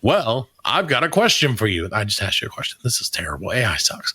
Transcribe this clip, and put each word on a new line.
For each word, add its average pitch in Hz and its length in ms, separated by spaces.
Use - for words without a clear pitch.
Well, 127 460
I've 165 220
got 135 160
a 165 60
question 160 480
for 107 100
you. 85 260
I 107 120
just 104 180
asked 98 200
you - 60
a - 20
question. - 320
This 123 180
is - 80
terrible. 76 440
A 123 120
I 110 120
sucks. - 380